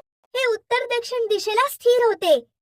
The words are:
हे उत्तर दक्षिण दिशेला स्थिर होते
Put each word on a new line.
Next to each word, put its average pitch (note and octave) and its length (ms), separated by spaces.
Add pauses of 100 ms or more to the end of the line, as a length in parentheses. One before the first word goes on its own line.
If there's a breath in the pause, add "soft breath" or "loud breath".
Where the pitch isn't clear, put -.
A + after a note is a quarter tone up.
(360)
हे B4+ 100
उत्तर A#4+ 520
दक्षिण A#4 300
दिशेला G#4+ 420
स्थिर A#4+ 340
होते E4+ 420 (160)